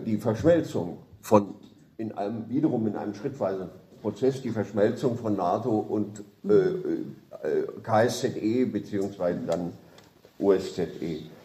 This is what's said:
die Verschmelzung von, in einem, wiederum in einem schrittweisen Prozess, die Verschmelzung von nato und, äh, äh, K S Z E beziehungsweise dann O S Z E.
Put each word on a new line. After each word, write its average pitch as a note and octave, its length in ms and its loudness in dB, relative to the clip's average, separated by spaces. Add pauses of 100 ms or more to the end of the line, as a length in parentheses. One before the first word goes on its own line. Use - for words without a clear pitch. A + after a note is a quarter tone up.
die G#2+ 120 0
Verschmelzung A#2 840 2 (200)
von, G2+ 360 4 (420)
in A2 160 -6
einem, A2 360 -6
wiederum A#2+ 380 0
in G2 80 -4
einem F#2 180 -6
schrittweisen F#2+ 560 -4 (320)
Prozess, C3 400 0
die A#2 100 -6
Verschmelzung A2 640 0
von G#2+ 180 -2
nato G#2+ 420 0
und, - 460 -2 (240)
äh, G#2 60 6
äh, F2+ 500 4 (800)
K A2 200 4
S A#2+ 180 0
Z B2+ 200 -2
E A#2 240 2
beziehungsweise F#2+ 800 -2
dann E2+ 280 -2 (640)
O G2 140 6
S F#2 200 0
Z E2 280 -4
E. D#2+ 220 -6 (220)